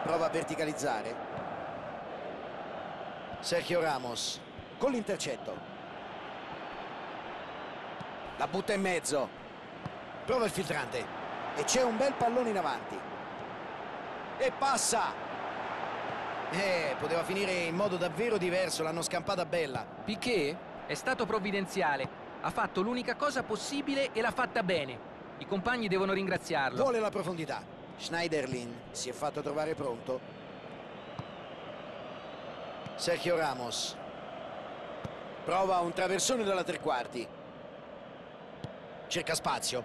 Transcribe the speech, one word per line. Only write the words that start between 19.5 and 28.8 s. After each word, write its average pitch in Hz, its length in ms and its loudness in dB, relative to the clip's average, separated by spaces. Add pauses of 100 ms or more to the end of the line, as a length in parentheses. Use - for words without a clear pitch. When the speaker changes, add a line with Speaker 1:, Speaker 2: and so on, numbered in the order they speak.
Speaker 2:
Piqué 196 500 2 (300)
è - 80 -2
stato 247 320 2
provvidenziale, 185 840 2 (340)
ha 151 100 0
fatto 190 300 2
l'unica 240 340 2
cosa 269 280 2
possibile 277 680 0
e 220 80 2
l'ha 233 100 4
fatta 240 320 2
bene. 151 500 0 (240)
I 143 80 -8
compagni 220 420 2
devono 190 260 6
ringraziarlo. 170 680 2
Speaker 1:
Vuole 247 180 6
la 214 100 4
profondità. 160 520 0 (360)
Schneiderlin 131 840 0 (100)